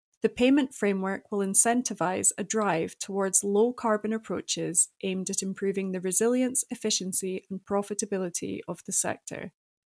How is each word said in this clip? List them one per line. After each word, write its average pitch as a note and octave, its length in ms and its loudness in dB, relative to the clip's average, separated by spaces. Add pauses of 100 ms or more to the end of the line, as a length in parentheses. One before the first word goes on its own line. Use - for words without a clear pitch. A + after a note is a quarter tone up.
(220)
the A3+ 60 2
payment C4+ 460 4
framework F#3+ 580 0
will G3+ 80 0
incentivise G3 960 2
a - 60 -4
drive F3+ 560 0
towards G3 420 0
low-carbon G#3+ 680 2
approaches F3 800 -2 (120)
aimed F#3+ 280 -2
at G3 120 -4
improving F#3+ 520 -2
the F#3 80 -4
resilience, B3 680 2
efficiency F#3+ 800 -4
and F#3+ 140 -8
profitability G3+ 1040 -2
of E3+ 180 -8
the F#3+ 60 -8
sector. - 600 -4 (400)